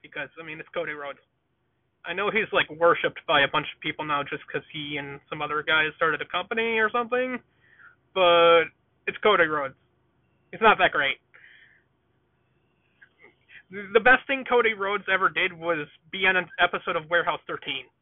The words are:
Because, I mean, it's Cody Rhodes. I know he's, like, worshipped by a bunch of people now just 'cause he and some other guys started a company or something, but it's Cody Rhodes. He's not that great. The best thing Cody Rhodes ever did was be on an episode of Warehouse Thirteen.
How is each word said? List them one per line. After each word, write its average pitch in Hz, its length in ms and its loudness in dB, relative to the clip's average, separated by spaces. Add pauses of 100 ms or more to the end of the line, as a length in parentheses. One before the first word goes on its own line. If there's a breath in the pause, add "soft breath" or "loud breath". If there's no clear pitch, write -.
Because, 147 280 -14 (100)
I 165 60 -14
mean, 156 140 -14
it's 151 140 -18
Cody 160 180 -6
Rhodes. 143 280 -12 (840)
I 170 80 -10
know 196 160 -4
he's, 196 220 -4
like, 170 180 0
worshipped 165 580 0
by 147 140 4
a 135 100 2
bunch 151 220 -2
of - 80 -20
people 156 240 -8
now 143 180 -4
just 139 240 -10
'cause 143 240 -8
he 147 260 -10
and 139 220 -12 (100)
some 151 120 -10
other 151 220 -4
guys 156 320 0
started 156 260 0
a 147 40 -8
company 226 540 -4
or 220 100 2
something, 247 520 -4 (720 soft breath)
but 170 520 6 (420)
it's 135 120 -10
Cody 190 260 4
Rhodes. 143 300 -4 (760)
He's 175 100 -8
not 208 160 6
that 175 140 2
great. 139 280 -2 (2500 loud breath)
The 202 300 0
best 247 280 4
thing 269 180 -4
Cody 233 280 2
Rhodes 196 360 -4
ever 190 200 2
did 170 220 -2
was 165 360 -4 (240)
be 190 140 -4
on 190 120 2
an 180 120 -4 (100)
episode 180 360 -2
of 156 140 -6
Warehouse 165 380 -2
Thirteen. 143 420 -10 (120)